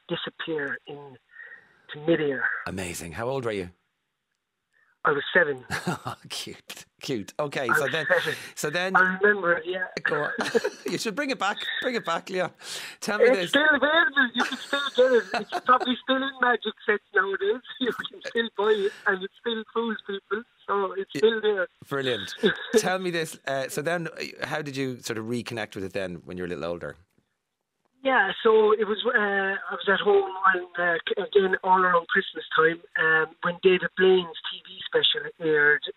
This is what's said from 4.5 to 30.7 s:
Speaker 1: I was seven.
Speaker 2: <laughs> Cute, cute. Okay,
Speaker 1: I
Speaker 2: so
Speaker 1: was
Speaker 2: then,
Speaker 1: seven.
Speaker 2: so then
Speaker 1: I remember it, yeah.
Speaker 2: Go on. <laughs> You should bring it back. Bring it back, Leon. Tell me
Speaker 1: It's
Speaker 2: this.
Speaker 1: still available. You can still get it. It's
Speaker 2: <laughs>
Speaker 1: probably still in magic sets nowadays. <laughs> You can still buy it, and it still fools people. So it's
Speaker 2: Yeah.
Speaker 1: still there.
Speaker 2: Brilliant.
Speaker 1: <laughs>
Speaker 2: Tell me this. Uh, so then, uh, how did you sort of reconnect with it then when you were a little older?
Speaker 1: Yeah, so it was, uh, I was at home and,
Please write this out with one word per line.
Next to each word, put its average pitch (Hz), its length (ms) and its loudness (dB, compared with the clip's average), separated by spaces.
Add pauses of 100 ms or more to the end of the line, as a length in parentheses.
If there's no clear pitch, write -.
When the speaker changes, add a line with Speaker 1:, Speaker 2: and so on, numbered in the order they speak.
Speaker 1:
I 139 60 4
was 143 140 0 (100)
seven. 147 300 2 (320)
Speaker 2:
<laughs> - 320 -14
Cute, - 560 -14 (160)
cute. 110 400 -6
Okay, 143 280 -4
Speaker 1:
I 110 60 4
Speaker 2:
so 139 80 2
Speaker 1:
was 135 100 -2
Speaker 2:
then, 156 140 -4
Speaker 1:
seven. - 280 0 (200)
Speaker 2:
so 151 160 -6
then 180 240 -2
Speaker 1:
I 185 260 4
remember 190 340 4
it, 165 120 -2
yeah. 180 200 -4 (180)
Speaker 2:
Go 151 180 0
on. 147 160 -4
<laughs> - 500 -2
You 175 100 -2
should 202 180 -4
bring 285 140 -4
it 214 100 -4
back. 202 160 0 (240)
Bring 247 160 -4
it 202 80 -4
back, 170 260 -4
Leon. 180 220 -2 (480)
Tell 208 180 -2
me 208 60 8
Speaker 1:
It's 247 120 6
Speaker 2:
this. 175 140 -2
Speaker 1:
still 285 160 4
available. 294 680 4
You 240 100 0
can - 140 -6
still - 220 -4 (160)
get 254 160 6
it. 220 120 4 (280)
It's - 80 -4
Speaker 2:
<laughs> - 60 -6
Speaker 1:
probably 254 380 4
still 262 120 2
in 269 140 -2 (100)
magic 240 340 2 (120)
sets 208 160 0 (140)
nowadays. 196 540 0
<laughs> - 100 -16
You 240 120 0
can - 340 -12
still 233 300 -2
buy 208 200 2
it, 202 160 0 (160)
and 190 160 0
it 196 60 -10 (100)
still 220 240 -4 (100)
fools 226 220 -2 (100)
people. 202 360 -6 (260)
So 196 240 -2
it's 196 220 -8
Speaker 2:
Yeah. 143 40 -6
Speaker 1:
still 220 220 4
there. 208 260 0 (220)
Speaker 2:
Brilliant. 127 440 -2 (240)
Speaker 1:
<laughs> - 220 0
Speaker 2:
Tell 190 220 2
me 185 100 -2
this. 165 260 -4 (120)
Uh, 135 200 -2
so 147 140 -4
then, 165 240 -2
uh, - 400 -10
how 151 160 -4
did 143 140 -8
you 131 240 -2
sort 110 180 -6
of 110 60 -6
reconnect 113 500 -6
with 101 80 -6
it 95 120 -8
then 90 320 -6
when 87 100 -12
you 90 80 -6
were - 20 -4
a 87 40 -8
little 80 160 -4
older? 80 280 -8 (1120)
Speaker 1:
Yeah, 226 280 2 (100)
so 220 300 6
it 214 120 2
was, 202 220 -2
uh, 254 80 2 (560)
I 202 40 -6
was 190 140 -4
at 185 120 2
home 196 320 4 (220)
and, 180 120 -4 (100)